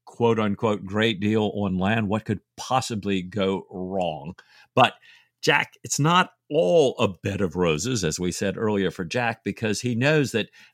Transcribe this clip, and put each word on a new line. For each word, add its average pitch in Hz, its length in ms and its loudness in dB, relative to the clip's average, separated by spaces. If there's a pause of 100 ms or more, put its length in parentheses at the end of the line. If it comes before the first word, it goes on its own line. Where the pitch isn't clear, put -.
quote 117 340 0
unquote 104 460 -2
great 104 360 0
deal 107 340 2
on 98 240 -2
land. 104 300 0
What 107 180 -2
could 104 140 -4 (180)
possibly 101 640 -2
go 95 480 -4
wrong? 90 640 -6 (400)
But 120 200 4 (460)
Jack, - 420 0
it's - 180 -4
not 175 300 4 (200)
all 165 480 4
a 110 100 4
bed 98 320 -4
of 85 160 -2
roses, 90 480 0
as 80 160 -2
we 90 120 -2
said 98 240 -4
earlier 101 340 0
for 92 140 -6
Jack, 117 380 -4
because 104 380 -4
he 123 140 -4
knows 143 380 2
that 104 160 -4 (260)